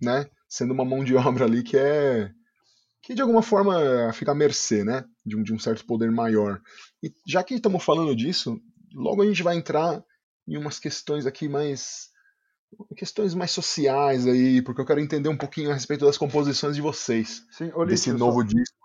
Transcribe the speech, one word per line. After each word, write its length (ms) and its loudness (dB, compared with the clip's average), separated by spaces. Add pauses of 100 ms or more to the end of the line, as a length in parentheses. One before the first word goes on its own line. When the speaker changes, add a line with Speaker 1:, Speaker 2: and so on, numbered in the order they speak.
Speaker 1:
né, 260 0 (200)
sendo 260 -4
uma 100 -2
mão 180 -2
de 140 4
obra 300 2
ali 160 4
que 160 2
é, 520 2 (720)
que 120 -12
de 80 0
alguma 200 4
forma 720 2
fica 200 -2
à 20 -2
mercê, 500 2
né, 200 -2 (200)
de 120 -6
um, 60 0
de 120 -4
um 40 -2
certo 280 -4
poder 240 0
maior. 500 0 (420)
E 100 -8 (140)
já 160 0
que 120 -6
estamos 280 0
falando 320 2
disso, 460 -4 (340)
logo 280 0
a 40 4
gente 160 0
vai 140 0
entrar 480 -2 (420)
em 100 -8
umas 220 -8
questões 480 -6
aqui 220 -6
mais, 640 -6 (840)
questões 380 -4
mais 160 -4
sociais 760 0
aí, 360 4
porque 180 -6
eu 60 -4
quero 140 2
entender 280 -2
um 80 0
pouquinho 340 -6
a 40 0
respeito 300 -2
das 120 6
composições 600 0
de 60 -4
vocês, 680 -4
Speaker 2:
Sim, 240 -10
ô, 100 0
Speaker 1:
desse 260 0
Speaker 2:
Lício, 80 0
Speaker 1:
novo 220 4
Speaker 2:
só, 60 2
Speaker 1:
disco. 380 0